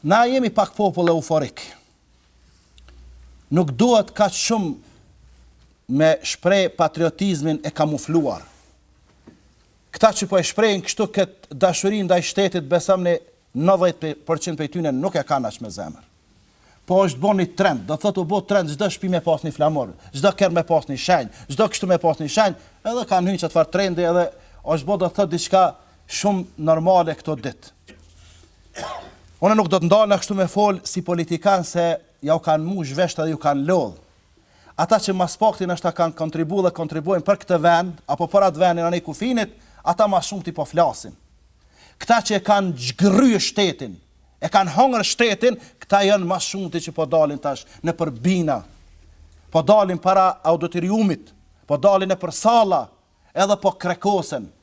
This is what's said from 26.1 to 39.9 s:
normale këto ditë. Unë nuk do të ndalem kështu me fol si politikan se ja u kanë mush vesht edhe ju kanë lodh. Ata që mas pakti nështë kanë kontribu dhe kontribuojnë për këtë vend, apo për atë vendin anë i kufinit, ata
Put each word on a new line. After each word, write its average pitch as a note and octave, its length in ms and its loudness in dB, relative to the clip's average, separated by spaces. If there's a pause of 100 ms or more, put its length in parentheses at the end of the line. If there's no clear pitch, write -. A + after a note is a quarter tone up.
normale E3 540 4
këto D#3 260 -6
ditë. - 300 -12 (1700)
Unë G#3+ 140 4
nuk F#3+ 100 2
do F3+ 140 2
të E3+ 60 0
ndalem G3+ 280 6
kështu G3 220 -4
me F#3 100 2
fol G3+ 400 0
si F3+ 160 -6
politikan E3+ 600 0
se E3+ 220 -2 (380)
ja D#3 120 2
u D#3 40 -2
kanë D#3 240 0
mush E3 320 -6
vesht E3+ 240 -2
edhe D#3+ 140 -2
ju - 80 -10
kanë C#3+ 260 0
lodh. C#3 320 0 (760)
Ata E3+ 240 2
që G3 160 -4
mas F3 180 -2
pakti G#3 300 0
nështë F3 260 -2
kanë E3 240 -2
kontribu D#3+ 460 -4
dhe F3+ 100 2
kontribuojnë D#3+ 540 -4
për G3 160 0
këtë F3+ 180 0
vend, E3+ 480 2
apo D#3+ 220 -4
për G3 180 4
atë D#3 140 0
vendin E3+ 240 2
anë E3+ 160 -2
i - 20 -20
kufinit, A3 520 -4 (260)
ata F#3 260 2